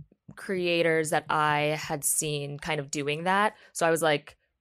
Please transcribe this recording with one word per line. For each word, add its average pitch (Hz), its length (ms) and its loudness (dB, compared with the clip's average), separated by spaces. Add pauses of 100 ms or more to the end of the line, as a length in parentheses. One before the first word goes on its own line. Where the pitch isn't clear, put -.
(360)
creators 170 720 0
that 151 180 0
I 151 520 2
had 151 240 -6
seen 143 560 -4
kind 156 180 -4
of 139 140 -6
doing 147 320 -4
that. 196 320 2 (160)
So - 120 -2
I 165 60 4
was 160 120 2
like, 151 340 0 (240)